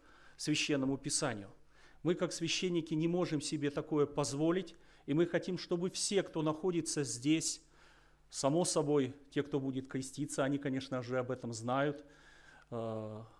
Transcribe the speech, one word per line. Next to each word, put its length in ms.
Священному 600
Писанию. 540
Мы, 120
как 160
священники, 640
не 160
можем 320
себе 280
такое 360
позволить, 720
и 60
мы 120
хотим, 320
чтобы 320
все, 340
кто 180
находится 600
здесь, 580
само 340
собой, 500
те, 140
кто 160
будет 300
креститься, 560
они, 120
конечно 460
же, 160
об 120
этом 200
знают, 540
э, 520